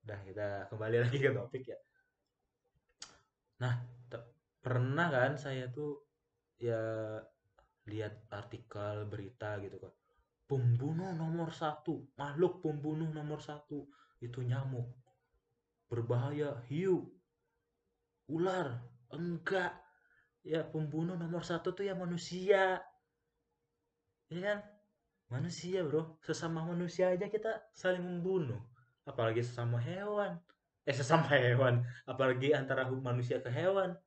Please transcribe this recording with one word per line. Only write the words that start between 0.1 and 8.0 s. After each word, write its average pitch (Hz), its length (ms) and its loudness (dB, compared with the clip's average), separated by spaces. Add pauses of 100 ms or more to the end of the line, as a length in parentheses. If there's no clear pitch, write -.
kita 98 480 -6
kembali 113 320 2
lagi 123 160 4
ke 135 160 4
topik 117 400 -6
ya. - 80 -12 (1800)
Nah, 123 160 0 (320)
te-, - 160 -12 (320)
pernah 131 480 2
kan 135 320 4
saya 131 320 -6
tuh 147 320 -6 (560)
ya 117 160 0 (1120)
lihat 104 400 -6